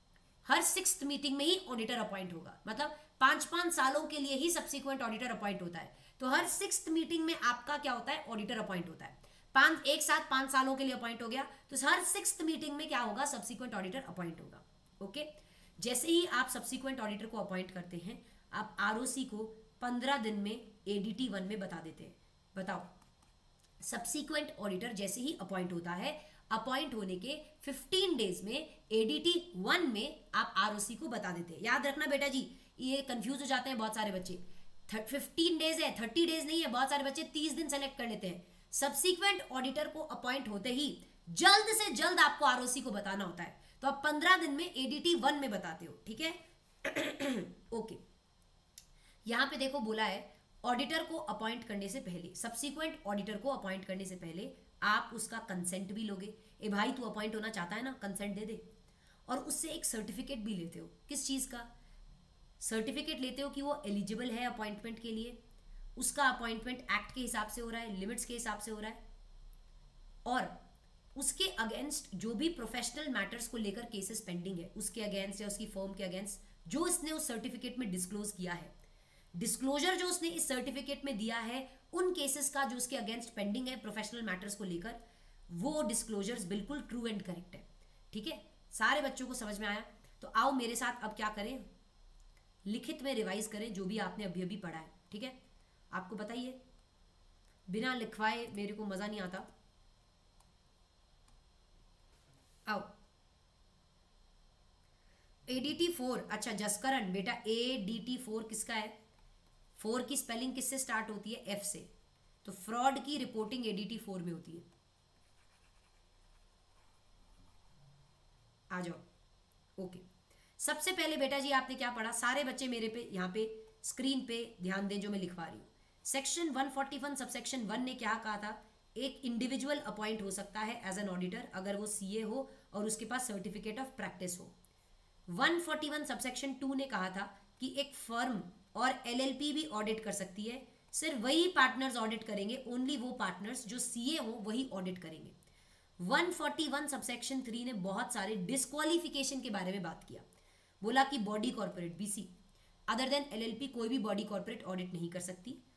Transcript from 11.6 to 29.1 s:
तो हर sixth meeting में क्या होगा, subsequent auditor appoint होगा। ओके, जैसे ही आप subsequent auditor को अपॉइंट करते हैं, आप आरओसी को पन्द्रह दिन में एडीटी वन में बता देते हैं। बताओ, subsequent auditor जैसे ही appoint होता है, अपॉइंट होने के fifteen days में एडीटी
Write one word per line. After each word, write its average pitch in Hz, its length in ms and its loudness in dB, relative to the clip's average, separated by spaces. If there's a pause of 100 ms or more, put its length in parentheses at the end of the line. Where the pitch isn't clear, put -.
तो 277 100 -2
हर 339 260 6
sixth - 380 2
meeting 285 320 0
में 302 120 -4
क्या 285 120 2
होगा, 220 280 0
subsequent 240 480 -4
auditor 196 280 -2
appoint 175 380 -6
होगा। - 220 -16 (380)
ओके, 202 240 -6 (540)
जैसे 247 280 0
ही 339 260 8
आप 254 160 4
subsequent 262 500 -2
auditor 208 260 -4
को 220 120 -6
अपॉइंट 185 340 -2
करते 175 260 -8
हैं, 175 240 -8 (320)
आप - 280 -4
आरओसी 233 440 2
को 208 120 -8 (440)
पन्द्रह 247 380 2
दिन 214 200 0
में 202 120 0
एडीटी 208 800 -2
वन 190 140 -2
में 202 160 -4
बता 170 220 -4
देते 160 220 -12
हैं। - 120 -16 (400)
बताओ, 185 260 -4 (1000)
subsequent 294 800 -2
auditor 196 360 -2
जैसे 196 260 -2
ही 294 200 -2
appoint 185 320 -2
होता 170 200 -2
है, 262 260 -2 (320)
अपॉइंट 262 440 0
होने 190 220 -2
के 240 180 -6 (260)
fifteen 359 560 2
days 185 260 2
में 214 100 -4
एडीटी 302 1040 2